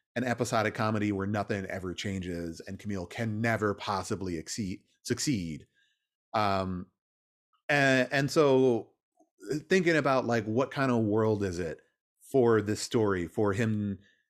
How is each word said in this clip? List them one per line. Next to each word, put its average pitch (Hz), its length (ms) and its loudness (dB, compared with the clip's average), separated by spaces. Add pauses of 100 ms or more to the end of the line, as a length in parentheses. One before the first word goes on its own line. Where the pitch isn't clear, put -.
(180)
an 120 80 -2
episodic 117 500 0
comedy 107 380 0
where 98 140 -2
nothing 101 400 -2
ever 92 260 -6
changes 87 760 -6
and 95 120 -12
Camille 101 260 -6
can 107 360 -6
never 107 340 0
possibly 95 640 -4
exceed, 95 420 -8 (220)
succeed. 95 640 -4 (680)
Um, 95 540 -2 (840)
and, 135 420 4
and 139 200 0
so, 131 580 4 (640)
uh, 147 40 -2 (120)
thinking 170 280 4
about, 135 280 2
like, 117 220 0
what 120 240 0
kind 135 200 0
of 117 140 2
world 107 400 2
is 90 140 -2
it 82 220 -6 (520)
for 117 300 6
this 104 180 -2
story, 98 480 0
for 104 240 0
him 104 460 -2 (320)